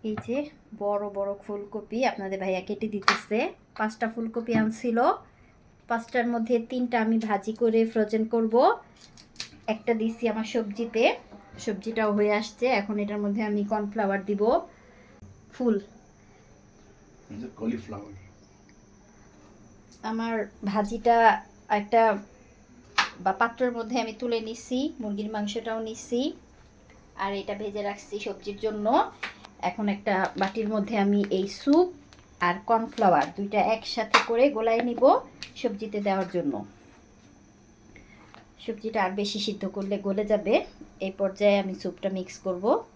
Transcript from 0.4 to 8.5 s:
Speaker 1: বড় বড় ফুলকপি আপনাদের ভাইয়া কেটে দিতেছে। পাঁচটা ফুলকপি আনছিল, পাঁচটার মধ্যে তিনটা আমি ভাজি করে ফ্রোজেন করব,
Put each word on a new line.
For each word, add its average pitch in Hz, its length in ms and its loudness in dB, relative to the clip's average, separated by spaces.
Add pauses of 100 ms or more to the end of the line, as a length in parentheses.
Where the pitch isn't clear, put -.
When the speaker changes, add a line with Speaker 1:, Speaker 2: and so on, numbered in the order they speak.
Speaker 1:
বড় 208 200 0 (140)
বড় 196 140 -2 (120)
ফুলকপি 208 560 -8 (120)
আপনাদের 196 320 -6
ভাইয়া 185 240 0
কেটে 214 280 -4
দিতেছে। 202 440 2 (400)
পাঁচটা 220 340 -2
ফুলকপি 226 480 -4
আনছিল, 226 360 0 (920)
পাঁচটার 233 440 0
মধ্যে 233 220 2 (160)
তিনটা 247 340 0
আমি 226 120 4 (100)
ভাজি 208 340 0
করে 226 180 4 (120)
ফ্রোজেন 220 320 2 (100)
করব, 226 220 2 (1160)